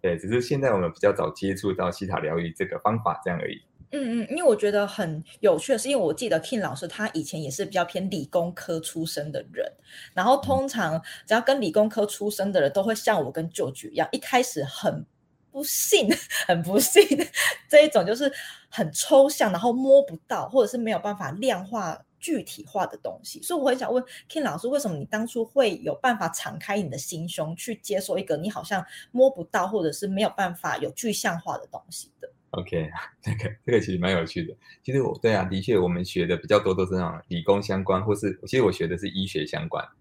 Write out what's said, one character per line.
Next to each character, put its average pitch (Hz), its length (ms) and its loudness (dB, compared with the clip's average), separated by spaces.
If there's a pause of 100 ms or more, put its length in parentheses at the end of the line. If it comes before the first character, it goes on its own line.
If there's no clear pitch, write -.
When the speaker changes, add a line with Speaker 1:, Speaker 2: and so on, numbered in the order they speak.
Speaker 1:
对， 87 180 0
只 95 100 -6
是 120 100 2
现 135 220 -2
在 131 100 2
我 101 60 2
们 87 140 0
比 - 80 -20
较 101 120 4
早 80 200 -2
接 98 240 -4
触 95 180 -2
到 90 160 -2
西 95 160 -6
塔 87 140 -4
疗 80 180 -2
愈 85 140 -4
这 95 120 -6
个 90 140 -6
方 113 240 0
法 82 240 0
这 90 60 0
样 85 80 -2
而 - 120 -6
已。 - 80 -12 (300)
Speaker 2:
嗯， 240 320 -4
嗯， - 80 -6
因 269 60 -4
为 359 80 -2
我 240 120 6
觉 202 160 0
得 202 140 2
很 160 380 -4 (160)
有 190 180 4
趣 - 140 -4
的 220 80 2
是， 247 100 -6
因 285 80 2
为 202 60 2
我 156 100 2
记 226 160 -4
得 160 100 2
King 220 220 -4
老 143 140 -4
师 - 120 -10
他 214 220 -6
以 - 140 -6
前 160 180 -8
也 143 80 -6
是 185 160 -4
比 - 60 -14
较 180 120 0
偏 185 240 -4
理 170 200 -6
工 175 260 0
科 165 260 -6
出 160 240 -6
身 151 280 -6
的 135 200 -6
人， - 140 -4 (480)
然 185 100 0
后 262 140 6
通 269 300 0
常 170 340 -2 (240)
只 - 80 2
要 233 80 4
跟 269 180 4
理 175 120 0
工 214 180 4
科 214 160 0
出 208 240 -6
身 202 220 -2
的 180 100 4
人 139 100 4
都 196 120 2
会 220 100 2
像 214 260 2
我 131 120 -2
跟 160 180 -4
舅 135 220 -4
舅 - 180 -14
一 - 60 -14
样， - 160 2
一 - 80 -4
开 254 240 2
始 147 200 -4
很 151 400 -4 (460)
不 277 140 -10
信， 294 440 2 (220)
<laughs> - 160 -4
很 170 160 4
不 190 160 0
信 - 240 6 (680)
这 294 160 10
一 311 40 6
种 226 180 4
就 208 80 0
是 277 180 0 (380)
很 160 220 -4
抽 277 360 6
象， 254 240 2
然 175 80 -2
后 233 140 2
摸 269 300 8
不 277 120 -6 (120)
到， 185 200 -2
或 247 140 4
者 202 60 4
是 240 100 -6
没 220 140 -2
有 180 80 0
办 208 180 -4
法 151 140 -6
量 196 340 -2
化 196 340 -6 (200)
具 269 220 -2
体 - 240 -16
化 185 220 -2
的 - 100 -14
东 - 260 -10
西。 - 200 -14
所 349 120 -4
以 302 40 0
我 269 100 2
很 262 80 2
想 240 160 -4
问 254 100 0 (240)
King 311 160 -4
老 165 140 -2
师， 233 100 -6
为 285 120 0
什 254 100 -2
么 156 80 -4
你 143 80 -8
当 220 200 -4
初 233 200 -4
会 220 320 2
有 156 240 -6
办 247 160 2
法 170 120 -4
敞 - 280 -8
开 202 240 -4
你 156 80 -6
的 127 80 -8
心 165 320 -8
胸 165 260 -6
去 226 200 -8
接 196 260 -4
受 185 160 -4
一 190 60 -4
个 160 120 -2
你 170 140 -4
好 - 140 -8
像 185 200 -4 (280)
摸 262 180 6
不 180 160 -4
到 190 220 0
或 202 160 0
者 151 80 2
是 196 160 -6
没 190 140 -2
有 208 140 2
办 180 180 -2
法 156 260 -4
有 147 120 -4
具 220 220 -4
象 175 260 -2
化 156 180 -6
的 - 100 -12
东 - 220 -12
西 - 300 -14
的？ - 80 -14 (240)
Speaker 1:
OK， 82 380 -2 (140)
<laughs> - 180 -18
这 107 140 -4
个， 107 200 -6 (100)
这 120 80 0
个 110 60 6
其 95 120 -2
实 92 60 0
蛮 92 160 2
有 85 120 0
趣 82 200 -6
的。 - 100 -12 (260)
其 135 100 -6
实 135 100 2
我， - 200 -2
对 110 140 4
啊， 95 80 2
的 95 180 -2
确 - 160 2
我 90 120 4
们 87 140 0
学 90 220 -2
的 87 120 0
比 80 100 -10
较 104 100 6
多 95 160 4
都 92 120 2
是 92 100 -4
那 90 60 0
种 82 260 -4
理 85 160 -4
工 101 180 4
相 95 220 -2
关， 95 200 2
或 107 120 2
是， 101 320 -4
其 - 80 -2
实 127 80 6
我 92 80 6
学 85 160 -2
的 85 100 -2
是 95 120 -6
医 95 180 -4
学 76 180 -2
相 80 220 -6
关。 78 160 -4 (180)